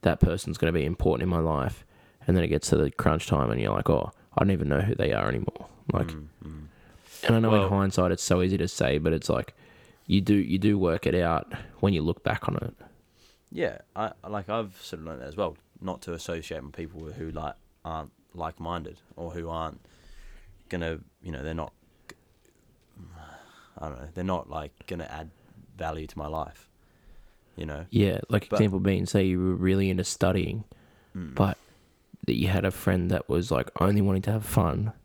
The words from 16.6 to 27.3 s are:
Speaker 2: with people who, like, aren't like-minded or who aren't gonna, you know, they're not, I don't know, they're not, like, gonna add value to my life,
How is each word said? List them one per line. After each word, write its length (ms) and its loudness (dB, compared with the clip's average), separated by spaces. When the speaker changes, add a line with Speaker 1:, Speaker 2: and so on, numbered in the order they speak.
Speaker 2:
with 100 -16
people 380 -12
who, 200 -10
like, 240 -8
aren't 280 -10
like-minded 680 -8
or 140 -10
who 180 -8
aren't 320 -6
gonna, 300 -4
you 120 -12
know, 100 -10
they're 100 -6
not, 200 -8
I 120 -10
don't 120 -12
know, 120 -12
they're 100 -6
not, 260 -2
like, 220 -8
gonna 220 -8
add 200 -12
value 300 -6
to 100 -14
my 100 -8
life, 420 -8